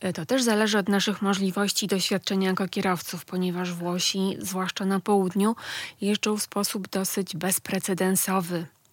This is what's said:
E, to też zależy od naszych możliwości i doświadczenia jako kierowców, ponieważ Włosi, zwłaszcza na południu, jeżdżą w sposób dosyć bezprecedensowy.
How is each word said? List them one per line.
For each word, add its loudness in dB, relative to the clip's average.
E, -2
to -6
też 2
zależy 4
od 2
naszych 2
możliwości 0
i -4
doświadczenia 0
jako 0
kierowców, -2
ponieważ -2
Włosi, 0
zwłaszcza -4
na 2
południu, 4
jeżdżą 0
w -4
sposób -4
dosyć -4
bezprecedensowy. 0